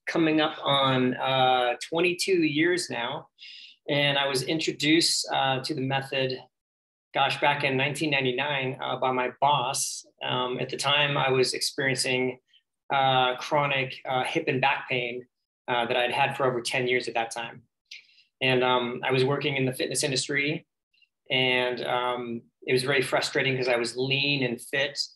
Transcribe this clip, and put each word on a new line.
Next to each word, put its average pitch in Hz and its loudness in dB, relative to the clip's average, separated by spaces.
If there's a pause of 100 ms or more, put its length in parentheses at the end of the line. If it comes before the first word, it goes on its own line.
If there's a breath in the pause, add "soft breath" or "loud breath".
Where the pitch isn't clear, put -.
coming 156 2
up - 0
on, 131 2
uh, 127 2 (140)
twenty-two 175 0
years 160 0
now. 127 -6 (600 loud breath)
And 143 2
I 139 0
was 131 -2
introduced, 156 0
uh, 135 0
to 139 -6
the 135 -6
method, 135 -4 (760)
gosh, 139 2
back 143 2
in 135 2
nineteen 143 0
ninety-nine, 135 0
uh, 131 -2
by 131 2
my 127 0
boss. 139 2 (160)
Um, 127 -2
at - -4
the - -8
time, 143 2
I 139 2
was 127 4
experiencing, 127 -2 (560 soft breath)
uh, 131 4
chronic, 139 0 (120)
uh, 127 0
hip - -2
and 139 0
back 135 0
pain, 123 -4 (400)
uh, 120 2
that 123 0
I'd 120 2
had 135 0
for 139 2
over 120 0
ten 127 -2
years 123 0
at 113 -8
that 113 -2
time. 117 -12 (760 loud breath)
And, 131 4
um, 123 0
I 131 0
was 131 4
working 143 0
in 135 0
the 123 0
fitness - -4
industry, 147 -2 (600 soft breath)
and, 127 2
um, 123 -2 (220)
it - 0
was 127 2
very 135 0
frustrating 131 0
'cause 127 -2
I 127 2
was 117 -2
lean 135 0
and 117 -2
fit, 143 -4 (160)